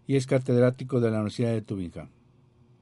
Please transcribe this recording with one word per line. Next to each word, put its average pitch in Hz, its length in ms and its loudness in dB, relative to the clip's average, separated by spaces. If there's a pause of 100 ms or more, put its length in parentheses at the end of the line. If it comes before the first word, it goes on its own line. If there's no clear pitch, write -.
y 135 80 0
es 131 100 0
catedrático 127 760 2
de 117 100 2
la 110 80 0
Universidad 110 340 -2
de 113 100 -2
Tübingen. 85 480 -8 (720)